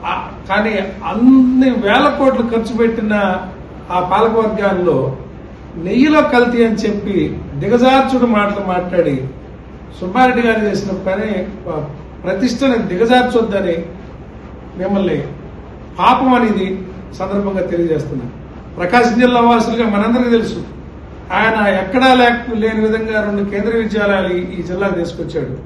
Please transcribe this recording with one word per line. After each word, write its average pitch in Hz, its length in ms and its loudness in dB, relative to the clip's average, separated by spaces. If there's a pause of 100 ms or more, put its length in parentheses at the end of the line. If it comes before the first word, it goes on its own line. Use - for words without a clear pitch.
ఆ, 170 220 -6 (200)
కానీ 214 220 0 (340)
అన్ని 254 640 6
వేల 233 480 2
కోట్లు 233 280 2
ఖర్చు 226 300 -2
పెట్టిన 226 360 0 (760)
ఆ 180 100 0
పాలకవర్గాల్లో 190 1160 0 (600)
నెయ్యిలో 254 460 4
కల్తీ 233 420 4
అని 220 100 2
చెప్పి 196 640 -2 (160)
దిగజార్చుడు 247 720 4
మాటలు 202 400 0
మాట్లాడి 175 580 0 (760)
సుబ్బారెడ్డి 233 480 2
గారు 214 160 2
చేసిన 190 280 -2
పని, 190 540 -4 (220)
ఆ, 151 180 -6 (380)
ప్రతిష్టని 240 540 0
దిగజార్చొద్దని 190 1040 2 (920)
మిమ్మల్ని 180 440 0 (760)
పాపం 254 360 4
అనేది 190 480 0 (360)
సందర్భంగా 196 440 -2
తెలియజేస్తున్నా. 156 600 -2 (540)
ప్రకాశం 233 420 2
జిల్లా 247 200 4
వాసులుగా 233 500 4
మనందరికీ 233 400 2
తెలుసు, 226 320 0 (680)
ఆయన 214 340 2
ఎక్కడా 247 480 4
లేక-, 240 440 2
లేని 220 220 0
విధంగా 220 440 0
రెండు 202 260 -2
కేంద్రీయ 226 320 0
విద్యాలయాలు 208 460 0
ఈ, 180 120 0
ఈ 180 220 -6
జిల్లాకు 185 320 -2
తీసుకొచ్చాడు. 160 720 -6